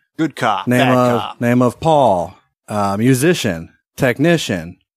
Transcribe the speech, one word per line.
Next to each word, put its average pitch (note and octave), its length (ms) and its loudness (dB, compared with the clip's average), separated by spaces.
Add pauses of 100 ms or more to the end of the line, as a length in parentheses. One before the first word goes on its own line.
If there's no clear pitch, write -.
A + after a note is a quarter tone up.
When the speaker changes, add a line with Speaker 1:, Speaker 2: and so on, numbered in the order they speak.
(160)
Speaker 1:
Good D#3 200 -4
cop. G2+ 300 -2
Speaker 2:
Name B2 120 2
Speaker 1:
Bad B2+ 180 2
Speaker 2:
of, B2 240 2
Speaker 1:
cop. - 200 -10
Speaker 2:
name A#2+ 220 2
of B2 180 -2
Paul. A2 580 2 (300)
Uh, G2+ 300 -4
musician, B2 760 0 (220)
technician, B2+ 840 -2 (180)